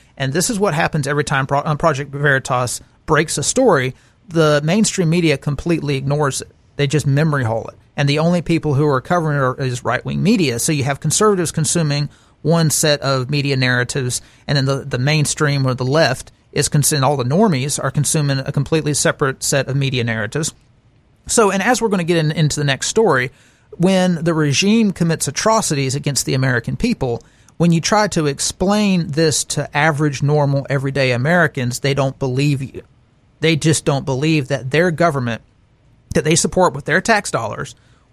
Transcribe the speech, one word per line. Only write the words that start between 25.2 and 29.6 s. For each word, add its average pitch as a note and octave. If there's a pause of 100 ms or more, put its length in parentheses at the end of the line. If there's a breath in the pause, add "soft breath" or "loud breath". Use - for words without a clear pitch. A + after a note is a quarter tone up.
atrocities C#3+
against C#3+
the D3+
American C3
people, C3+ (360 soft breath)
when E3+
you E3
try G#3
to D#3
explain F#3+
this D#3
to -